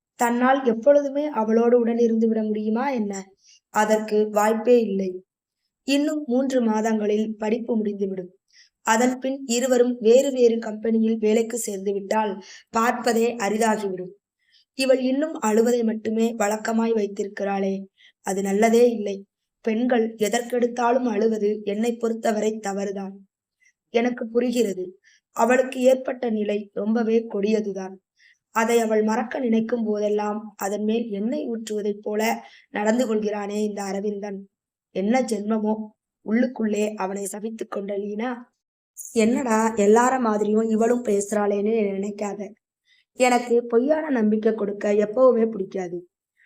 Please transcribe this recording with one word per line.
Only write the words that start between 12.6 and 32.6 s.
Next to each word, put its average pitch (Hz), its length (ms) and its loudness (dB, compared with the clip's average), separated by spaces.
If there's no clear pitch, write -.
பார்ப்பதே 226 680 0
அரிதாகிவிடும். 202 760 -2
இவள் 262 260 2
இன்னும் 269 420 -2
அழுவதை 226 420 2
மட்டுமே 220 520 -2
வழக்கமாய் 226 580 0
வைத்திருக்கிறாளே, 196 920 -4
அது 196 200 -4
நல்லதே 226 500 4
இல்லை. 202 340 -6
பெண்கள் 226 540 0
எதற்கெடுத்தாலும் 240 920 0
அழுவது 214 560 0
என்னை 226 320 -2
பொறுத்தவரை 220 640 -2
தவறுதான். 196 680 -8
எனக்கு 233 380 -2
புரிகிறது, 226 720 -2
அவளுக்கு 254 500 2
ஏற்பட்ட 254 480 2
நிலை 208 440 -2
ரொம்பவே 220 560 0
கொடியதுதான். 202 680 -2
அதை 233 280 2
அவள் 220 240 2
மறக்க 226 360 -2
நினைக்கும் 226 460 0
போதெல்லாம் 208 720 -2
அதன் 208 260 -4
மேல் 226 260 -2
எண்ணெய் 240 400 -4
ஊற்றுவதைப் 214 520 -6
போல 214 440 -2